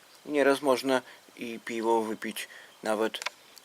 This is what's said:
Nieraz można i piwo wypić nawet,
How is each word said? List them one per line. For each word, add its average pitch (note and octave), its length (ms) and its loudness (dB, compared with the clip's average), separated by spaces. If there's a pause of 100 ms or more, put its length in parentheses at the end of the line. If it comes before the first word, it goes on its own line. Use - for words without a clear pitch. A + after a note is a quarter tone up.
(260)
Nieraz C#3 360 4
można C3 400 2 (340)
i A#2 280 -10
piwo A2+ 380 2
wypić A2 460 -6 (340)
nawet, A2 360 0 (460)